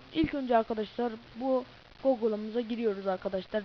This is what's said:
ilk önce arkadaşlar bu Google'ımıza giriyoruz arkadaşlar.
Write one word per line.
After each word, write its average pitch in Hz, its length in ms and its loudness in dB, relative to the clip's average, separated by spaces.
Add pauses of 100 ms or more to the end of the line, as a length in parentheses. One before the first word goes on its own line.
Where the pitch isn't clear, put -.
(140)
ilk 311 200 2
önce 254 240 2
arkadaşlar 226 560 -2 (220)
bu 254 300 0 (380)
Google'ımıza 220 580 2
giriyoruz 220 460 -2
arkadaşlar. 190 580 -2